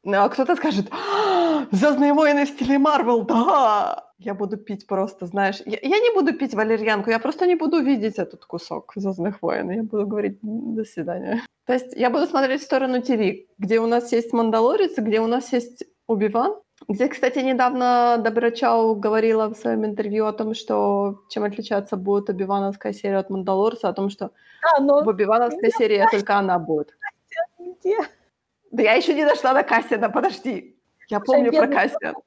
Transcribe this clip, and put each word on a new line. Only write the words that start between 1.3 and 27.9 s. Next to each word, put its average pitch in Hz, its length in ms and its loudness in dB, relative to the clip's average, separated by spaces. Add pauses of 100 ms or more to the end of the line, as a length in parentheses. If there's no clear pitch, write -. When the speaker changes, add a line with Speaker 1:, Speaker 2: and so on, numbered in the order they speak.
Speaker 1:
"Звёздные 285 420 4
войны 294 300 4
в 285 40 -4
стиле 277 300 0
Марвел, 262 460 2
да!" 226 760 2 (180)
Я 202 160 -8
буду 202 220 -6
пить 208 300 -12
просто, 190 400 -4
знаешь, 196 400 -2
я, 202 160 -6
я 370 180 2
не 466 140 2
буду 330 240 2
пить 269 160 -4
валерьянку, 220 560 0
я 226 80 2
просто 311 280 -2
не 359 100 4
буду 320 260 0
видеть 226 360 0
этот - 260 -8
кусок - 520 -10
"Звёздных 196 460 -4
войн", 175 280 -2
я 226 120 -4
буду 208 240 -2
говорить: 202 380 -4
"М, 226 300 -6
до 220 100 -4
свидания". 180 560 -6 (260)
То 254 60 -2
есть 254 240 -4
я 247 140 2
буду 285 160 0
смотреть 269 340 0
в - 40 -14
сторону 262 380 0
Ти 247 140 0
Ви, 202 300 -2 (120)
где 208 220 0
у 233 60 0
нас 240 260 0
есть 233 220 0
"Мандалорец", 233 640 2
где 220 220 0
у 226 60 0
нас 247 260 -2
есть 240 320 -4 (220)
Оби-Ван. 226 480 0 (340)
Где, 220 200 0
кстати, 269 300 -2
недавно 247 840 2
Добрачау 233 680 2
говорила 220 540 0
в 220 80 -8
своём 226 300 -2
интервью 214 400 -2
о 214 60 -2
том, 220 220 -4
что 202 680 -2 (100)
чем 208 140 -4
отличаться 202 520 -4
будет 202 340 0
Оби-Вановская 196 640 -4
серия 196 280 -2
от 190 100 -8
Мандалорца, 196 580 0
о 180 60 -2
том, 196 160 -2
что 202 200 -10 (460)
Speaker 2:
А, 277 60 4
ну, 285 220 4
Speaker 1:
в 214 40 2
Оби-Вановской 233 600 0
Speaker 2:
где - 100 2
Speaker 1:
серии 214 200 2
Speaker 2:
Кассиан? 196 120 4
Speaker 1:
только 202 280 0
она 185 200 0
будет. 156 300 -4 (120)
Speaker 2:
Кассиан - 800 -12
где? 392 160 0 (760)